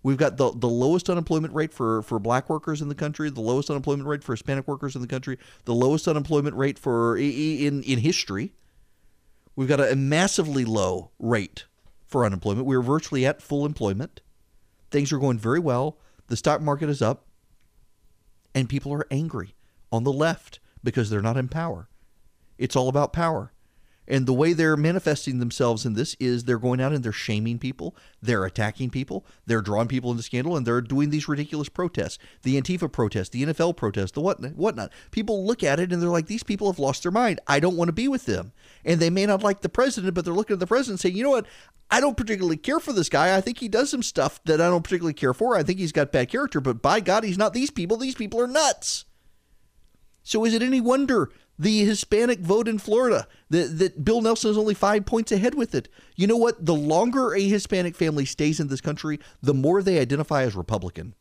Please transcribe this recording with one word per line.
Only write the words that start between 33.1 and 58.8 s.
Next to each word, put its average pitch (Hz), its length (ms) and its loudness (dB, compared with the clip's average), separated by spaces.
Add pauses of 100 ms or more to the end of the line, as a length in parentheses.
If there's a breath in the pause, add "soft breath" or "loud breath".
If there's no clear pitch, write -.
the 120 100 -4
N 147 60 0
F 160 120 -4
L 170 140 2
protest, 98 400 -4
the 147 60 -4
what, 185 200 -2 (140)
whatnot. 151 380 -4 (180 loud breath)
People 208 340 -2
look 226 180 -2
at 147 180 2
it 180 120 -2
and 175 80 0
they're 175 80 2
like, 170 180 0
"These 220 180 -8
people 202 260 0
have 185 80 -6
lost 135 240 -2
their 175 100 -2
mind. 220 340 2
I 143 120 2
don't 175 180 2
wanna 170 160 2
be 233 160 -2
with 269 180 -2
them." 92 260 -4 (320 soft breath)
And 165 160 2
they 170 100 4
may 196 160 2
not 202 160 2
like 202 200 0
the 170 60 -4
president, 208 460 0
but 175 100 -2
they're 170 100 -4
looking 208 200 0
at 175 60 -4
the 180 60 -2
president 240 340 0
saying, 180 160 0
"You 233 80 -2
know 285 60 2
what? 240 160 2 (440 loud breath)
I 233 100 4
don't 269 160 2
particularly 190 400 0
care 294 240 -2
for 302 120 -6
this 180 160 0
guy. 175 280 4
I 190 40 4
think 240 180 -6
he 233 100 -8
does 233 220 0
some 247 120 -2
stuff - 420 -2
that 156 160 2
I 170 80 6
don't 175 140 2
particularly 170 320 -2
care 131 200 0
for. 233 220 2
I 160 60 2
think 190 160 -2
he's 170 140 -4
got 147 200 2
bad 127 160 2
character, 247 320 -2
but 123 220 -2
by 185 180 4
God, 196 240 2
he's 185 140 -2
not 208 160 2
these 262 160 -2
people. 180 260 -2
These 262 180 -6
people 226 260 -4
are 247 60 2
nuts." 277 580 0 (1160)
So 220 220 0
is 226 100 2
it 226 80 0
any 254 180 2
wonder 254 500 2 (260 soft breath)
the 208 280 2
Hispanic 220 560 2
vote 202 260 2
in 220 120 -2
Florida 214 500 2 (200 soft breath)
that, 156 300 0
that 180 260 0
Bill 226 160 4
Nelson 220 300 2
is 214 80 2
only 214 160 2
five 208 320 2
points 226 240 -2
ahead 226 240 2
with 240 180 -2
it? 131 160 -4 (280 soft breath)
You 185 100 2
know 226 100 4
what? 226 300 2
The 165 80 4
longer 196 580 2
a 196 80 0
Hispanic 196 540 0
family 151 300 0
stays 151 340 0
in 156 80 -2
this 135 140 -4